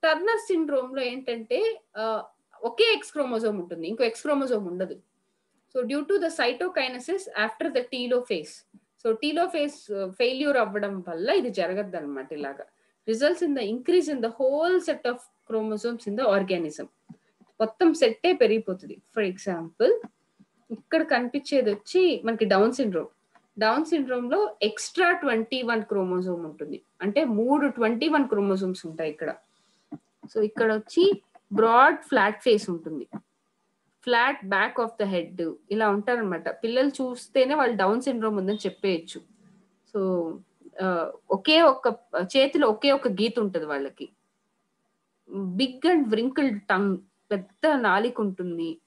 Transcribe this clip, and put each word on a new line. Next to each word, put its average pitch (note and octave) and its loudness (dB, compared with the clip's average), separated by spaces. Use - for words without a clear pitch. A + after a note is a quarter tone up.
Turner F4 2
syndrome D4 0
లో C4 -2
ఏంటంటే, B3 -6
ఆ, A3 -4
ఒకే G#4+ 2
ఎక్స్ - -10
chromosome A3+ -2
ఉంటుంది, E3+ -10
ఇంకో A3+ -2
X - -12
chromosome C4 0
ఉండదు. F#3 -6
So B3+ -2
due D4 -2
to G4+ 2
the E4 0
cytokinesis C4 -2
after D#4 -4
the B3 -2
telophase, B3 -4
so A#3+ -2
telophase, D4+ -2
uh, F#3+ -6
failure C4 2
అవ్వడం G3+ -4
వల్ల F3 -4
ఇది A#3+ -4
జరగద్దన్నమాట. E3+ -6
ఇలాగా C#3 -10
results C#4+ 2
in C#4+ 0
the A3+ -4
increase D4+ 2
in B3 -4
the A3+ -4
whole D#4 2
set - -4
of B3 -10
chromosomes A3 -4
in G3+ -4
the B3 2
organism. F3+ -4
మొత్తం A3+ 2
సెట్టే B3+ 4
పెరిగిపోతుంది. G#3 0
For A3+ -2
example, F#3 0
ఇక్కడ D#4+ -2
కనిపించేది B3 0
వచ్చి - 0
మనకి A3+ 0
Down G#3 4
syndrome. F#3+ -2
Down A#3+ 2
syndrome B3+ -2
లో F4+ 2
extra E4+ 0
ట్వంటీ A#3+ 0
వన్ A3+ 0
chromosome F#3 -2
ఉంటుంది, D3 -12
అంటే G#3 2
మూడు C#4 2
ట్వంటీ A#3 0
వన్ C#4 2
chromosomes G3 -2
ఉంటాయి D#3+ -6
ఇక్కడ. D#3 -8
So - -4
ఇక్కడ A3 0
వచ్చి E4 2
broad A3+ 6
flat G#3 2
face G#3+ 4
ఉంటుంది, D#3+ -10
flat B3 2
back G#3+ 0
of A3+ -8
the G3+ 0
head, F3 -4
ఇలా A3 2
ఉంటారన్నమాట. G#3 -2
పిల్లలు B3+ 2
చూస్తేనే B3+ 0
వాళ్ళు A#3 2
Down A3+ 2
syndrome A3 0
ఉందని G#3 -2
చెప్పేయచ్చు. F#3 -4
So, G#3 -2
ఆ, F3 0
ఒకే D#4 6
ఒక్క C4 -2
చేతిలో C#4 4
ఒకే C#4 2
ఒక G#3+ -2
గీత A3+ 0
ఉంటది E3 -4
వాళ్ళకి. C#3 -8
Big C4+ 2
and D#4 6
wrinkled C4 0
tongue, G3 2
పెద్ద G3+ -2
నాలిక G#3 2
ఉంటుంది. F3+ -4